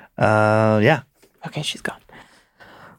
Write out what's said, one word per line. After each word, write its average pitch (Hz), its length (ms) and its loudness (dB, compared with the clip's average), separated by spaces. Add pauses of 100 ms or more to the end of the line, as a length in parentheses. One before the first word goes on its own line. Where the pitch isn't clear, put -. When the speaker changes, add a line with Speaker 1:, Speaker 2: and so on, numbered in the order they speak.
(180)
Speaker 1:
Uh, 107 640 2
yeah. 139 200 2 (460)
Speaker 2:
Okay, 151 140 -12
she's - 200 -10
gone. - 180 -12 (1000)